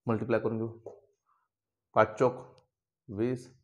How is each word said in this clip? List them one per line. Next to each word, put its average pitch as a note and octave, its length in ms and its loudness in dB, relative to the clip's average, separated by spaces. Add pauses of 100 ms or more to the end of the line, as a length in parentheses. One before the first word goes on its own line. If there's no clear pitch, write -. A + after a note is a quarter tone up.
मल्टिप्लाय A2 340 0
करून A2+ 180 -2
घेऊ. A2+ 100 -4 (1300)
पाच A2 240 4
चोक B2+ 140 4 (760)
वीस, B2 460 -4 (100)